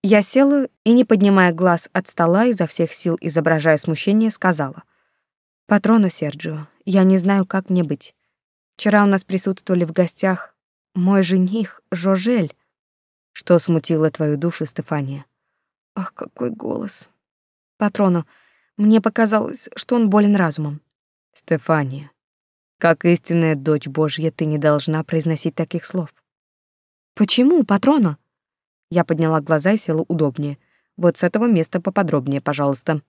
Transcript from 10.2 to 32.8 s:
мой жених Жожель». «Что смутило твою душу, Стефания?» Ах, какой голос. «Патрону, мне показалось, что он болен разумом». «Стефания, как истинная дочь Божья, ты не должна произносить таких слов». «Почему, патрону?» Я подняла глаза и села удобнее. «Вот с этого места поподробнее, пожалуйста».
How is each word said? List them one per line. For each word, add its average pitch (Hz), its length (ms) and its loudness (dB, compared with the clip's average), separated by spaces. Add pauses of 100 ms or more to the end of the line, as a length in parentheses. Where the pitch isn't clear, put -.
мой 190 300 2
жених 185 580 -2 (100)
Жожель». 190 640 -2 (760)
«Что - 240 0
смутило 160 540 0
твою 147 260 -2
душу, 165 300 -6
Стефания?» 143 580 -8 (680)
Ах, 185 180 -10
какой - 380 -10
голос. - 580 -8 (680)
«Патрону, 196 500 0 (500)
мне 214 240 4
показалось, 220 720 -2
что - 200 -4
он 220 160 2
болен 208 240 4
разумом». 151 440 -2 (540)
«Стефания, 147 800 -4 (680)
как 165 260 2
истинная 170 520 2
дочь 143 320 -2
Божья, 151 440 -2
ты - 140 -4
не 151 120 -2
должна 151 460 0
произносить 160 500 -4
таких 165 300 -6
слов». 175 260 -6 (1040)
«Почему, 254 520 2
патрону?» 202 520 2 (720)
Я 170 140 0
подняла 160 380 0
глаза 160 320 0
и 220 40 0
села 165 300 -2
удобнее. 147 500 -4 (380)
«Вот 175 220 0
с - 60 -2
этого 214 220 0
места 180 360 0
поподробнее, 147 580 -2
пожалуйста». 143 680 -4